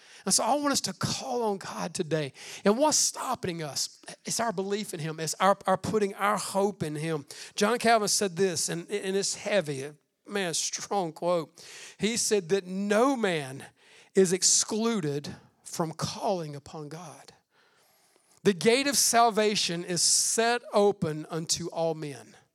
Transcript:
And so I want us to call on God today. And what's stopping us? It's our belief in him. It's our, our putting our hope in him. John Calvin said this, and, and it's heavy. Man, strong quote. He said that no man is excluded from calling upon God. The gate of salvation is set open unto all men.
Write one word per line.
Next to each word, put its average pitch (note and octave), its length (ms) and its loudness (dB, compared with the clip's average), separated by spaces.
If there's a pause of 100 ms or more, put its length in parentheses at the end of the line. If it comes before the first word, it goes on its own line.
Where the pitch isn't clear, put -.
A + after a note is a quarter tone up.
(260)
And G3 80 2
so - 100 4
I A#3 120 2
want C#4+ 180 2
us - 80 0
to F#3+ 120 -4
call - 500 -4
on G#3 140 0
God F3+ 360 -8
today. D#3 400 -2 (320)
And G#3 120 6
what's D4 200 4
stopping F#3 680 -2
us? - 360 -6 (260)
It's - 160 -2
our A3+ 100 2
belief G3 420 -2
in F3 60 -6
him. D#3 180 -6
It's D#3+ 220 -4
our, G3 260 6
our F#3+ 120 4
putting G3 380 0
our G3+ 220 2
hope G3 460 -2
in D3+ 120 -4
him. D3+ 300 -4 (300)
John G#3+ 240 2
Calvin A3 300 4
said G3 260 0
this, F3+ 320 0
and, E3+ 140 -4 (100)
and F#3+ 240 -2
it's G3 180 0
heavy. D3 560 -2 (380)
Man, G3 260 -2
strong - 600 -2
quote. F3 520 -2 (320)
He G#3+ 200 -2
said G3 320 0
that F#3 180 0
no G#3 480 2
man D#3 480 -2 (500)
is F#3+ 200 6
excluded F#3 960 0 (340)
from D#3+ 300 -4
calling F3+ 600 -4
upon D3 360 -12
God. D#3+ 420 -16 (1120)
The G3 100 4
gate A3+ 340 4
of C4+ 100 2
salvation G#3+ 880 2
is F3 160 -2
set - 600 2 (120)
open F3+ 580 2
unto E3 380 -4
all E3 240 -2
men. D3 420 -12 (200)